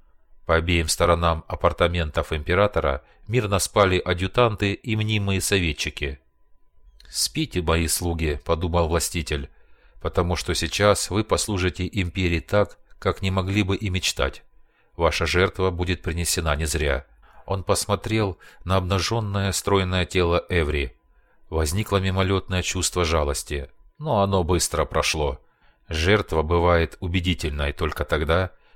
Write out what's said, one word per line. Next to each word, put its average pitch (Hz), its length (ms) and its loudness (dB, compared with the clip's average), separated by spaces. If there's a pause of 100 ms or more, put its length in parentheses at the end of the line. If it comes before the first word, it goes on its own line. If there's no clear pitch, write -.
(460)
По 82 100 2
обеим 82 340 2
сторонам 85 580 2
апартаментов 85 840 0
императора 80 680 0 (240)
мирно 104 320 0
спали 95 400 4
адъютанты 101 760 0
и - 240 -4
мнимые 107 420 0
советчики. 78 800 -2 (880)
"Спите, - 520 -4
мои 82 260 2
слуги", 78 560 -2
подумал 85 440 0
властитель, 80 600 -2 (520)
"потому 87 340 0
что - 180 -4
сейчас 98 560 2
вы 101 140 0
послужите 90 680 -2
империи 87 480 0
так, 104 380 0 (220)
как - 220 -2
не 95 100 0
могли 98 320 0
бы 95 120 0
и 101 140 -4
мечтать. - 540 -2 (520)
Ваша 82 300 0
жертва 92 460 2
будет 87 300 -4
принесена 82 540 -2
не 78 100 -2
зря". 71 400 -2 (400)
Он 95 180 -4
посмотрел 104 760 -2 (280)
на 92 100 0
обнаженное 98 800 0
стройное 92 520 2
тело 87 440 2
Эври. 73 480 0 (520)
Возникло 82 460 -2
мимолетное 95 640 0
чувство 87 440 -2
жалости, 71 640 -2 (300)
но 143 220 0
оно 98 220 2
быстро 80 400 2
прошло. 73 560 -2 (480)
Жертва 85 540 2
бывает 85 580 2
убедительной 85 720 -2
только 78 320 -4
тогда, 82 480 0 (240)